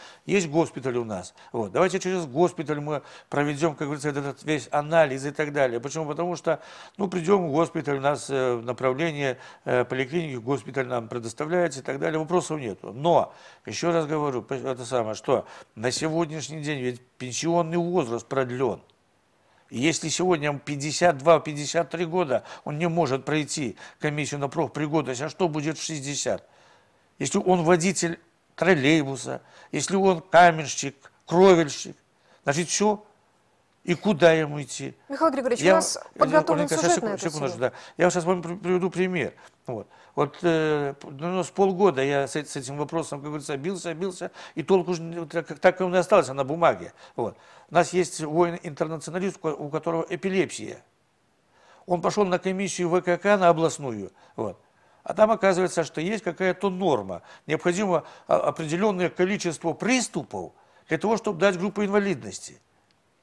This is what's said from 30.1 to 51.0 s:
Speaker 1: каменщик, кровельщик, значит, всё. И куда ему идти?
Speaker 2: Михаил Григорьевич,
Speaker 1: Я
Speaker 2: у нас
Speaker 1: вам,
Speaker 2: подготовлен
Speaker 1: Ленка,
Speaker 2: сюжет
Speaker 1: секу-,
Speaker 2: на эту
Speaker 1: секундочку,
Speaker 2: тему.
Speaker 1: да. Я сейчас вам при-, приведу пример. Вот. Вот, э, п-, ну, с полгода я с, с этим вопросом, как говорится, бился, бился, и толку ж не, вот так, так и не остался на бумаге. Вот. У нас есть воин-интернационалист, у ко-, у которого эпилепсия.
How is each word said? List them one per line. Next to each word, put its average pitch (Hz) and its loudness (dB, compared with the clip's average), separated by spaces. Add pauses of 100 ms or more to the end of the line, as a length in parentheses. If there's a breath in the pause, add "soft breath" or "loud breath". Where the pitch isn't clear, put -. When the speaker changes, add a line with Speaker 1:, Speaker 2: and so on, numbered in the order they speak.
Speaker 1:
каменщик, 156 4 (120)
кровельщик, 170 6 (480 soft breath)
значит, 147 0
всё. 208 2 (800)
И 175 0
куда 170 6
ему 147 0
идти? 135 -10 (160)
Speaker 2:
Михаил 302 0
Григорьевич, 240 -2
Speaker 1:
Я 185 8
Speaker 2:
у - 8
нас - 0
Speaker 1:
вам, - -12 (140)
Speaker 2:
подготовлен 302 4
Speaker 1:
Ленка, 302 -2
Speaker 2:
сюжет 320 2
Speaker 1:
секу-, 330 2
Speaker 2:
на - -4
эту 185 -4
Speaker 1:
секундочку, 139 -4
Speaker 2:
тему. 120 -2
Speaker 1:
да. - -6
Я 175 6
сейчас 165 -2
вам 175 0
при-, 170 -8
приведу 180 0
пример. 180 -2 (320 loud breath)
Вот. 110 -8 (260 soft breath)
Вот, 147 -2
э, 156 2
п-, - -16
ну, 170 -4
с - -10
полгода 185 2
я 139 0
с, - -8
с 147 -6
этим 139 -8
вопросом, 147 -6
как 147 -10
говорится, 147 -8
бился, 170 -6
бился, 180 -6 (240 loud breath)
и 165 -6
толку 180 2
ж 170 -4
не, 165 -10
вот 160 -10
так, 165 -6
так 180 4
и 185 0
не 180 0
остался 165 4
на 139 0
бумаге. 165 2 (220 loud breath)
Вот. 110 -4 (360 soft breath)
У - -4
нас 165 2
есть 175 -2
воин-интернационалист, 165 -4
у - -20
ко-, 156 -4
у 147 -8
которого 165 -4
эпилепсия. 175 -4 (1040 soft breath)